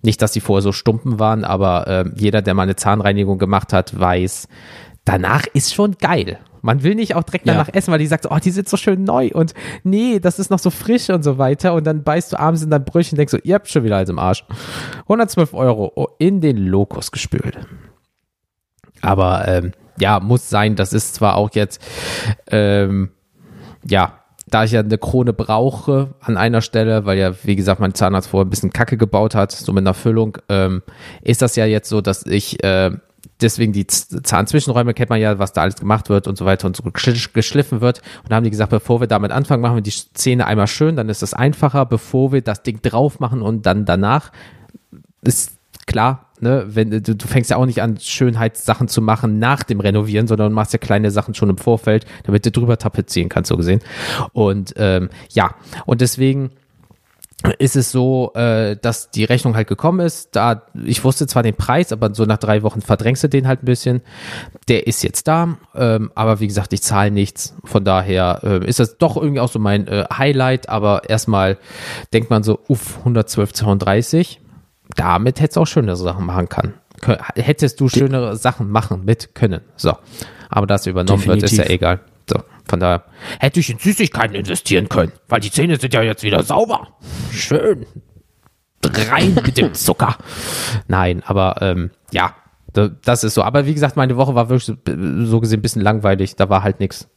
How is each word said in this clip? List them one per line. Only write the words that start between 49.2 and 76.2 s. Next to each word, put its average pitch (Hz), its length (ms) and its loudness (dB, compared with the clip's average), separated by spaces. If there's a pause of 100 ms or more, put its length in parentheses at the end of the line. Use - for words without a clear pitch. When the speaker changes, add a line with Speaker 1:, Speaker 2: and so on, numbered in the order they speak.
Speaker 1:
nach 131 240 0
dem 104 160 -2
Renovieren, 104 480 0
sondern 107 260 2
machst 107 200 0
ja 110 60 -2
kleine 104 320 2
Sachen 104 220 -2
schon 104 160 2
im 92 80 2
Vorfeld, 110 480 2 (180)
damit 104 220 0
du 113 60 2
drüber 120 260 2
tapezieren 92 520 -2
kannst, - 200 -2
so 82 80 2
gesehen. 90 220 2 (540)
Und, 101 440 0
ähm, 92 320 0 (220)
ja, - 240 2 (300)
und 123 160 2
deswegen 135 500 0 (1040)
ist 135 200 2
es 123 140 0
so, 127 440 0
äh, 110 400 2
dass - 360 -4
die 107 120 -2
Rechnung 123 320 2
halt 110 140 0
gekommen 175 360 0
ist. - 300 -6
Da, 113 280 0 (220)
ich - 200 -2
wusste 131 200 2
zwar 127 160 0
den 110 140 0
Preis, 156 380 0
aber 107 200 -2
so 110 120 0
nach 107 120 2
drei 107 260 0
Wochen 107 180 -2
verdrängst 117 420 0
du 147 60 0
den 131 180 2
halt 131 160 0
ein - 20 -8
bisschen. 123 360 0 (680)
Der 120 200 2
ist - 160 -2
jetzt - 240 -4
da, 165 300 0 (160)
ähm, 110 420 0
aber 110 260 2
wie 107 60 0
gesagt, 101 260 -4
ich 98 100 -2
zahle 101 280 2
nichts. - 520 -4
Von 98 220 0
daher, 92 580 0
ähm, 95 200 0
ist - 160 -2
das 117 180 0
doch 165 200 0
irgendwie 143 220 -2
auch 120 100 0
so - 80 -6
mein, 101 300 0
äh, 101 160 -2 (120)
Highlight, 131 540 0
aber 104 400 0
erstmal 98 480 0 (560)
denkt 113 160 0
man 123 140 2
so, 107 240 0
„Uff, - 380 -4
hundertzwölf 113 480 0
zweiunddreißig, 104 880 0 (560)
damit 92 420 0
hättest 151 160 0
du 165 60 2
auch 156 60 2
schönere 104 280 0
Sachen 90 300 -4